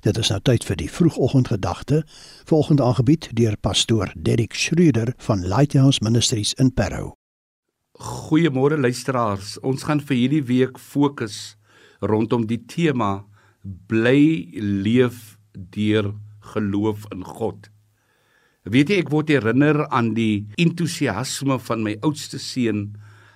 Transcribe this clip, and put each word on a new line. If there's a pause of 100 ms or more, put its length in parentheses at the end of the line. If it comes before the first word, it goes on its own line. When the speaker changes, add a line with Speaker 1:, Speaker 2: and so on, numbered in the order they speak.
Speaker 1:
Dit
is
nou
tyd
vir
die
vroegoggendgedagte, (500)
vanoggend
aangebied (100)
deur
pastoor
Derek
Schreuder (160)
van
Lighthouse
Ministries
in
Parow. (920)
Speaker 2:
Goeiemôre
luisteraars.
Ons
gaan
vir
hierdie
week
fokus (480)
rondom
die
tema (340)
Bly
leef (160)
deur (400)
geloof
in
God. (960)
Weet
jy,
ek
word
herinner
aan
die
entoesiasme
van
my
oudste
seun, (380)